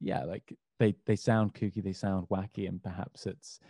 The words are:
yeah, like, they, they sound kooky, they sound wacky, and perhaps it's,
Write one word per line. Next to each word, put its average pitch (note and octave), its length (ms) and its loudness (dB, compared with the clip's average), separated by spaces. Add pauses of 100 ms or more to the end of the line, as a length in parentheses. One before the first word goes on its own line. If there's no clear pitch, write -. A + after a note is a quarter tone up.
yeah, - 220 -2
like, E2+ 300 -8 (260)
they, G#2+ 160 6 (100)
they A2 100 4
sound A2 380 4
kooky, G#2 300 -2
they F#2+ 100 -4
sound F#2+ 360 -2
wacky, G2 380 -2
and F#2 160 -6
perhaps - 440 -8
it's, - 320 -10 (100)